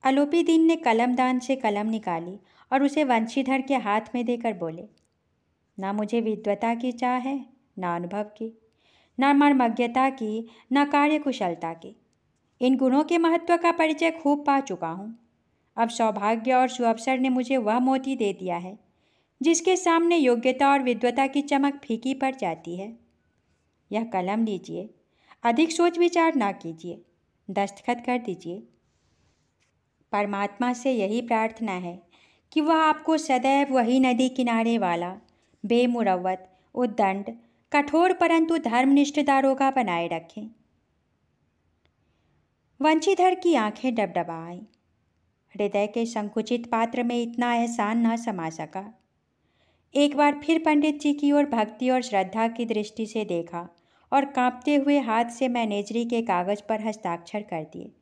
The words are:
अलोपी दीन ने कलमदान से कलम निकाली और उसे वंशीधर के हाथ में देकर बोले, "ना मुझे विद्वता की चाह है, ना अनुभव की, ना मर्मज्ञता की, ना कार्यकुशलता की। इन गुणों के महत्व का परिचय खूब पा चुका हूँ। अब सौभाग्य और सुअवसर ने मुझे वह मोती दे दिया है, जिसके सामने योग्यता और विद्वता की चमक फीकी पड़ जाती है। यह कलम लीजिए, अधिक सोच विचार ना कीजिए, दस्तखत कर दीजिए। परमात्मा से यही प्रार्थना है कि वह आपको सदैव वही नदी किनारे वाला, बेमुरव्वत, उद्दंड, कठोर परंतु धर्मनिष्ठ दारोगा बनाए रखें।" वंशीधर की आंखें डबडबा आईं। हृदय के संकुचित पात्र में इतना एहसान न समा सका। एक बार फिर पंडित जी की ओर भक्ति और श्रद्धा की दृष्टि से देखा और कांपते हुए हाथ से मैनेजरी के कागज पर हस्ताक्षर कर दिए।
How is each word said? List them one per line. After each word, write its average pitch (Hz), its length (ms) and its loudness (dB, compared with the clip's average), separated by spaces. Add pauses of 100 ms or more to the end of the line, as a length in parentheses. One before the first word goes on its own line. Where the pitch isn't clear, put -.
अलोपी 285 400 2
दीन 330 220 4
ने 330 100 6
कलमदान 247 640 2
से 262 160 -2
कलम 214 320 -2
निकाली 185 520 -6 (340)
और 269 100 2
उसे 285 200 2
वंशीधर 254 580 0
के 269 140 -2
हाथ 302 260 0 (140)
में 240 100 -2
देकर 233 280 -2
बोले, 180 340 -10 (920)
"ना 190 140 -4
मुझे 214 280 -2
विद्वता 220 540 -2
की 247 160 -4
चाह 247 260 -2
है, 269 280 -6 (340)
ना 175 160 -4
अनुभव 180 280 -6
की, 226 380 -12 (580)
ना 277 140 4
मर्मज्ञता 262 760 4
की, 226 380 -6 (240)
ना 285 140 4
कार्यकुशलता 285 880 0
की। 165 220 -18 (680)
इन 254 160 4
गुणों 262 260 4
के 339 140 2
महत्व 339 400 2
का 339 140 2
परिचय 320 400 0
खूब 294 340 0
पा 277 140 4
चुका 180 280 -6
हूँ। 196 420 -12 (480)
अब 233 120 0
सौभाग्य 220 640 0
और 254 140 4
सुअवसर 240 520 0
ने 262 100 0
मुझे 254 280 0
वह 220 220 0
मोती 262 360 0
दे 202 180 -2
दिया 180 240 -6
है, 185 220 -12 (640)
जिसके 330 360 2
सामने 339 400 2
योग्यता 262 540 2
और 277 80 4
विद्वता 247 480 0
की 277 140 0
चमक 277 440 0
फीकी 233 280 -4
पड़ 269 220 -2
जाती 170 420 -6
है। 214 220 -14 (920)
यह 214 120 -2
कलम 208 420 -2
लीजिए, 196 480 -8 (500)
अधिक 285 280 2
सोच 349 260 2
विचार 339 380 4
ना 202 160 0
कीजिए, 170 540 -12 (460)
दस्तखत 202 540 -4
कर 247 120 0
दीजिए। 202 460 -8 (1500)
परमात्मा 208 640 -2
से 240 180 -2
यही 226 300 -2
प्रार्थना 220 500 -2
है 180 360 -10 (440)
कि 311 100 0
वह 320 140 2
आपको 311 420 2
सदैव 277 560 2
वही 254 260 4
नदी 254 300 2
किनारे 233 480 0
वाला, 175 400 -2 (480)
बेमुरव्वत, 202 920 0 (160)
उद्दंड, 208 640 -2 (380)
कठोर 311 400 4
परंतु 330 440 2
धर्मनिष्ठ 277 600 2
दारोगा 269 520 2
बनाए 180 360 0
रखें।" 170 420 -10 (2250)
वंशीधर 359 540 4
की 349 200 2
आंखें 220 400 -2
डबडबा 175 520 -4
आईं। 175 140 -14 (920)
हृदय 202 320 0
के 233 180 -2
संकुचित 226 680 -4
पात्र 233 320 0
में 240 200 -2
इतना 240 300 -2
एहसान 233 540 0
न 226 80 2
समा 196 340 -6
सका। 190 520 -12 (960)
एक 294 200 4
बार 294 280 2
फिर 320 200 2
पंडित 302 360 2
जी 294 140 0
की 285 180 2
ओर 285 140 4
भक्ति 233 440 -2
और 254 120 2
श्रद्धा 220 460 0
की 233 180 -4
दृष्टि 214 400 -4
से 214 200 -4
देखा 170 440 -6 (440)
और 277 120 4
कांपते 254 500 0
हुए 285 240 4
हाथ 226 260 0
से 233 220 -4
मैनेजरी 226 580 -2
के 233 160 -2
कागज 202 400 -2
पर 220 200 -4
हस्ताक्षर 202 600 -6
कर 170 220 -8
दिए। - 280 -16 (100)